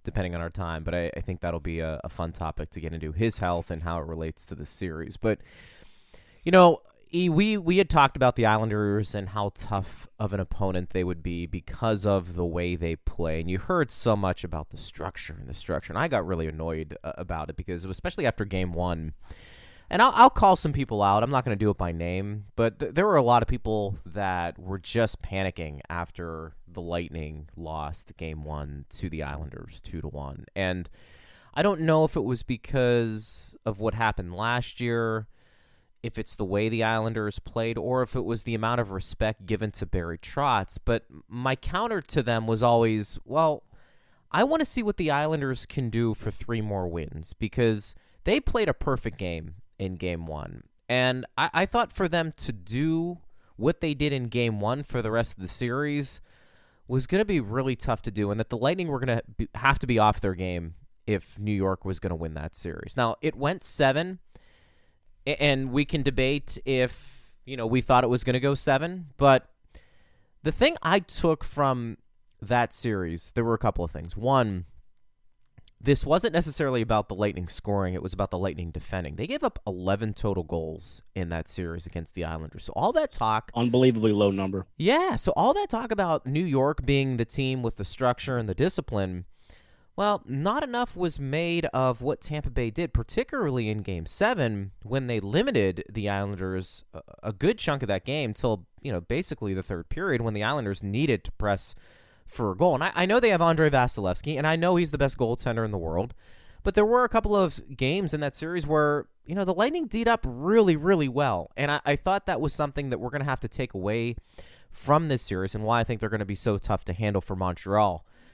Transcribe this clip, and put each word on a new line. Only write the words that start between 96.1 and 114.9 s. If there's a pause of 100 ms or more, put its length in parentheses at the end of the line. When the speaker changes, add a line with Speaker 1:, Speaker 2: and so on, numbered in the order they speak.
Speaker 1:
a, (220)
a
good
chunk
of
that
game
till, (160)
you
know,
basically
the
third
period,
when
the
Islanders
needed
to
press (520)
for
a
goal.
And
I,
I
know
they
have
Andrei
Vasilevskiy,
and
I
know
he's
the
best
goaltender
in
the
world, (480)
but
there
were
a
couple
of (160)
games
in
that
series
where, (180)
you
know,
the
Lightning
D'd
up
really,
really
well.
And
I,
I
thought
that
was
something
that
we're
gonna
have
to
take
away (540)
from